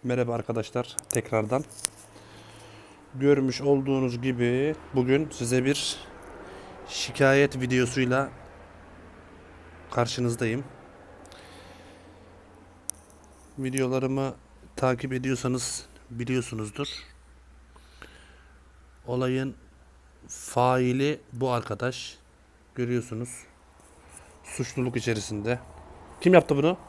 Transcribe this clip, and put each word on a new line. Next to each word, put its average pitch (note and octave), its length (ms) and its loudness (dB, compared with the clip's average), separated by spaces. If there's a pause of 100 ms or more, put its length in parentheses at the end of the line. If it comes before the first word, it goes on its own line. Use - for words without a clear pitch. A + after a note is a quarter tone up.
Merhaba B2 320 0
arkadaşlar, A2+ 600 -4 (120)
tekrardan. A2+ 560 0 (1500)
Görmüş C3+ 460 4
olduğunuz C3+ 600 4
gibi B2+ 520 2 (200)
bugün C3+ 360 4
size B2+ 340 0
bir - 340 0 (880)
şikayet C3+ 720 4
videosuyla B2+ 680 2 (1600)
karşınızdayım. A#2+ 760 -2 (3000)
Videolarımı C3 760 -2 (420)
takip C3 360 0
ediyorsanız B2+ 760 -2 (240)
biliyorsunuzdur. A#2+ 800 -4 (2250)
Olayın B2+ 480 -2 (720)
faili B2+ 920 2 (120)
bu B2+ 180 0
arkadaş. A#2+ 680 -4 (560)
Görüyorsunuz. A#2+ 560 -4 (1120)
Suçluluk B2+ 520 -4
içerisinde. A2+ 640 -2 (600)
Kim F3+ 140 6
yaptı D#3+ 220 6
bunu? D#3+ 220 2 (100)